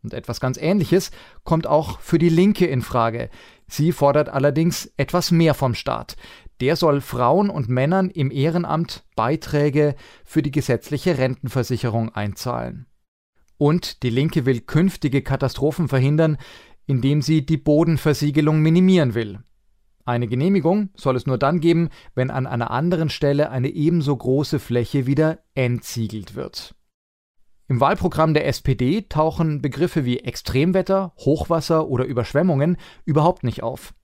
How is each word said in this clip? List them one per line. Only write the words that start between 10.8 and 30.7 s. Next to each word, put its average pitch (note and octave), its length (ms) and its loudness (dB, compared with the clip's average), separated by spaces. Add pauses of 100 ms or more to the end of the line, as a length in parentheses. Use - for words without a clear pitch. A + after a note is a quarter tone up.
Rentenversicherung A#2+ 960 -2
einzahlen. A#2+ 720 -6 (720)
Und D3+ 420 0
die B2 80 -2
Linke C3+ 380 0
will B2 120 2
künftige D3+ 600 0
Katastrophen C#3 680 -2
verhindern, D3+ 500 2 (500)
indem C#3 340 2
sie D3 240 0
die D#3 120 0
Bodenversiegelung D3+ 1000 2
minimieren E3 540 4
will. G#2+ 240 -4 (680)
Eine A#2+ 220 -2
Genehmigung F3+ 680 0
soll C3 200 0
es B2 120 -4
nur B2+ 100 0
dann D3 240 2
geben, E3+ 260 2 (260)
wenn B2+ 160 0
an C3 160 -4
einer A#2 260 -4
anderen D#3+ 380 0
Stelle C#3+ 420 0
eine C3 180 -2
ebenso D3+ 480 0
große C3+ 420 -2
Fläche A#2+ 480 -2
wieder D#3 320 0 (160)
entsiegelt A#2 800 -4
wird. - 400 -14 (960)
Im B2 100 0
Wahlprogramm D#3 540 2
der D3 120 0
S - 140 -2
P C3+ 160 0
D E3 280 0
tauchen D#3 580 -2
Begriffe D3 420 -2
wie B2 160 0
Extremwetter, F#3 1000 -2